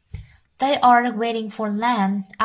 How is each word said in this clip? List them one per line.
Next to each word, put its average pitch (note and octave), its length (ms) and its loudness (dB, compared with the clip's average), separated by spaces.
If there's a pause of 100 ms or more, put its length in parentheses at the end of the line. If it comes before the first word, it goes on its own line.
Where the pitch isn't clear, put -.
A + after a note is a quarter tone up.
(580)
They C#4 160 0
are A#3+ 360 4
waiting A3+ 380 -4
for G#3 280 -4
Lan G3+ 460 0 (220)